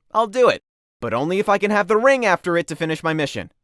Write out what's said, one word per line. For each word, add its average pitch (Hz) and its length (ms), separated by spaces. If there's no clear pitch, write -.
I'll 226 140
do 233 220
it. 98 140
But 113 140
only 151 240
if 208 100
I 202 100
can 202 120
have 208 180
the 214 80
ring 240 280
after 180 320
it 170 120
to 160 80
finish 160 260
my 165 100
mission. 135 400